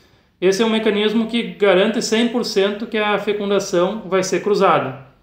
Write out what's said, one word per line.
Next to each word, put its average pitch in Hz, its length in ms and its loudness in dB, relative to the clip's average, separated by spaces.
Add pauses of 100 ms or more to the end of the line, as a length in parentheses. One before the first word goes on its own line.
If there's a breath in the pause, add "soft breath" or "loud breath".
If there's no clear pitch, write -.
(400 soft breath)
Esse 190 240 2
é - 20 4
um 220 40 0
mecanismo 220 580 0
que 233 160 -2
garante 196 580 2
cem 233 280 0
por 233 140 -2
cento 202 440 -2
que 220 100 -4
a 208 220 0
fecundação 202 840 -2
vai 185 180 0
ser 185 180 -2
cruzada. 170 640 2 (180)